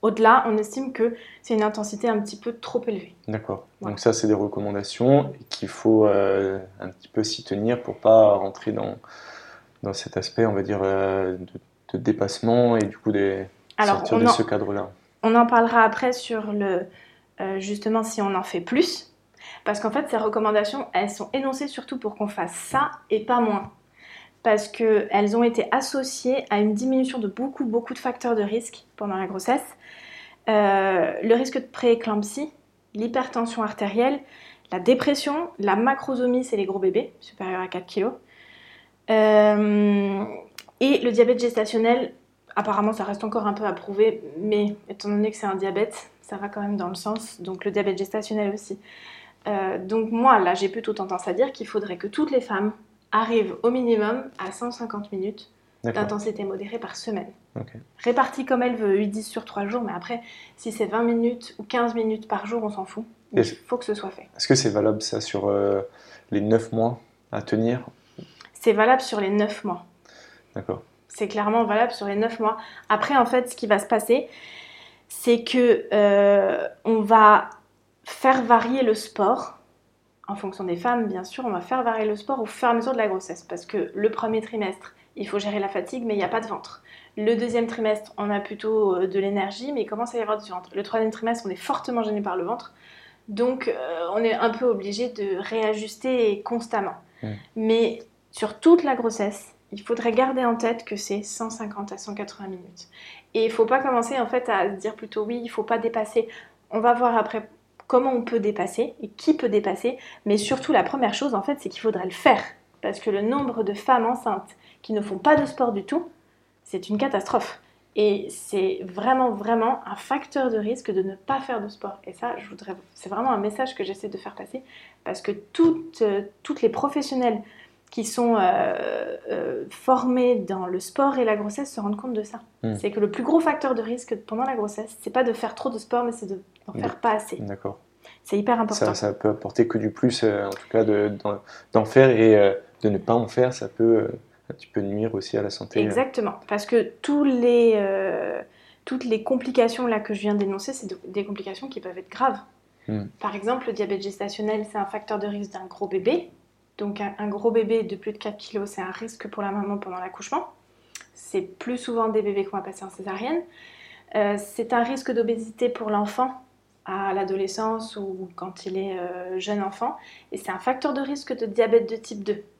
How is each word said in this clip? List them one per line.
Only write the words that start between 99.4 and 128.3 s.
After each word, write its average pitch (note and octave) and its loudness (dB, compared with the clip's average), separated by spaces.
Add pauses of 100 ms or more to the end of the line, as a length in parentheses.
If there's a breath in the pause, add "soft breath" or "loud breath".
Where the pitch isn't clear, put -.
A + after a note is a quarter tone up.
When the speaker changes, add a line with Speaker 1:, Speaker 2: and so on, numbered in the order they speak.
Speaker 1:
il G3+ -14
faudrait A#3 -2
garder B3+ 2
en A#3 2
tête A3+ -2
que G#3+ -8
c'est G3+ -4
cent - -8
cinquante G#3 -10
à G3 -12
cent G3+ -12
quatre-vingts G3+ -12
minutes. F3+ -16 (460 loud breath)
Et A3 2
il A3+ 0
faut A3+ 4
pas B3+ 4
commencer, C4 0
en A#3 -2
fait, B3 -2
à G3 0
se F#3+ -10
dire G#3+ -8
plutôt, « G#3+ -8
Oui, A#3+ -6
il A#3 -8
faut A3 -6
pas A3+ 0
dépasser. » A3+ -2 (440 loud breath)
On A3 -2
va A#3+ 4
voir A#3+ 2
après G#3+ -4 (360)
comment C4 4
on A#3 0
peut A#3 0
dépasser G#3 -2
et G#3 -10
qui - 0
peut B3+ 0
dépasser. G#3 0 (260 loud breath)
Mais G#3 4
surtout, C4 -2
la G#3+ 6
première C4 0
chose, C4+ -2
en D4 0
fait, C#4+ -2
c'est - -8
qu'il - -14
faudrait G#3+ -2
le F3+ -4
faire. A3 4 (400)
Parce G3+ -4
que A3 -2
le G3+ 0
nombre A3+ -2
de G3+ -2
femmes A#3 2
enceintes A3+ -4 (260 soft breath)
qui - -8
ne G#3 0
font G3 -6
pas D4 6
de C#4+ 4
sport A#3+ 0
du G3 -4
tout, E4+ -4 (540)
c'est - -8
une G#3 -2
catastrophe. A3 -2 (340 soft breath)
Et G#3 2
c'est F#3+ -2
vraiment, A#3 0
vraiment A3 0
un G3 -10
facteur C4+ -2
de A3+ 0
risque A3 -4
de F#3 0
ne F#3+ -6
pas C4+ -4
faire B3 -6
de G3+ -8
sport. G#3 -12
Et F#3+ -16
ça, A#3+ -6
je - -16
voudrais, G3 -12 (180)
c'est - -16
vraiment A3+ 0
un A3 2
message G#3+ -2
que G#3 -4
j'essaie F#3+ -8
de G3 -12
faire G3+ -14
passer. C4 -14 (400 loud breath)
Parce - -8
que G#3 -4
toutes, - 0
euh, G3+ 2 (200)
toutes - -6
les A3+ 4
professionnelles B3+ -2 (500 loud breath)
qui A3+ -4
sont, A#3 2